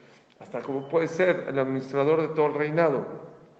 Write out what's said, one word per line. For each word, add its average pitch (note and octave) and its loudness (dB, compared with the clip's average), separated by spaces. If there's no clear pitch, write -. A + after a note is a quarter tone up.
hasta - -10
como C#3 -6
puede E3 2
ser F3 2
el C3+ -2
administrador C#3 2
de D#3 0
todo D3+ 2
el C#3+ -2
reinado. D3+ 2